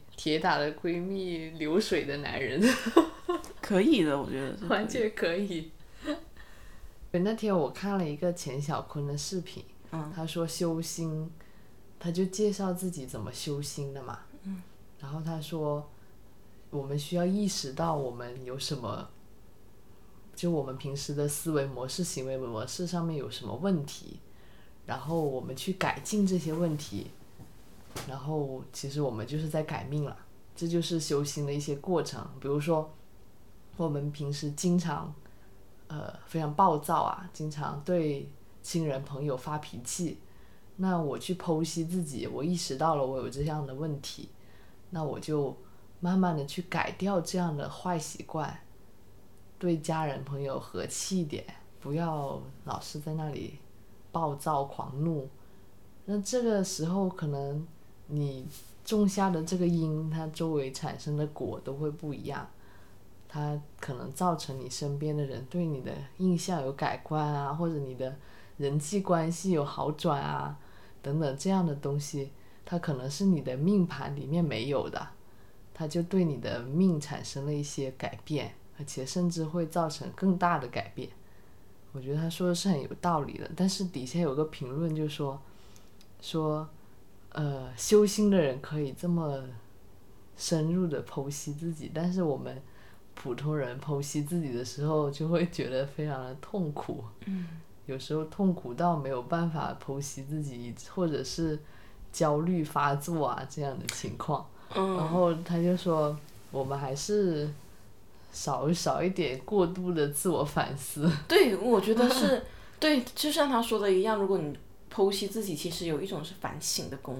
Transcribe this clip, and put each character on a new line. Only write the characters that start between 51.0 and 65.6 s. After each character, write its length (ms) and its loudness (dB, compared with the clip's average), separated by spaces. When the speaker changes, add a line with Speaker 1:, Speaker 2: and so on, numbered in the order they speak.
Speaker 1:
一 20 2
点， 200 -4
不 140 -4
要 480 0
老 140 -4
是 200 -10
在 140 -4
那 160 -2
里 300 -6
暴 240 0
躁 300 2
狂 380 -4
怒。 260 0
那 160 0
这 200 2
个 220 4
时 220 0
候 240 4
可 180 -2
能 380 -2
你 400 -2
种 240 6
下 220 4
的 140 2
这 140 0
个 100 4
因， 420 4
它 180 -2
周 240 0
围 200 2
产 280 -6
生 180 0
的 100 2
果 360 -4
都 100 -4
会 160 -2
不 240 -6
一 120 -8
样， 220 -6
它 320 -2
可 140 -6
能 200 -8
造 220 4
成 240 -6
你 100 -8
身 300 -2
边 160 0
的 100 0
人 240 -6
对 160 0